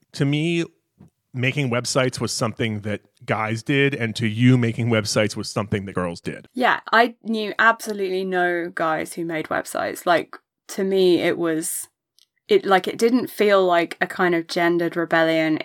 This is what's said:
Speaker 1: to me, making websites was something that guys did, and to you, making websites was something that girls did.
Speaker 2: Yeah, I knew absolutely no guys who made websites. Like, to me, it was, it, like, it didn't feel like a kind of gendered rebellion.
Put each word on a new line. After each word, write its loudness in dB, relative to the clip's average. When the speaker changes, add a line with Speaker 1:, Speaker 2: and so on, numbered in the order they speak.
Speaker 1:
to -2
me, -2
making 0
websites -2
was -4
something -4
that -6
guys -2
did, 2
and -4
to -2
you, 6
making 0
websites 2
was -8
something -2
that -10
girls -4
did. -10
Speaker 2:
Yeah, 0
I 2
knew -4
absolutely 0
no -2
guys -4
who -6
made -6
websites. -6
Like, 0
to -4
me, 4
it 0
was, -4
it, 4
like, 2
it -6
didn't 2
feel 4
like 2
a -2
kind 0
of -2
gendered 0
rebellion. 2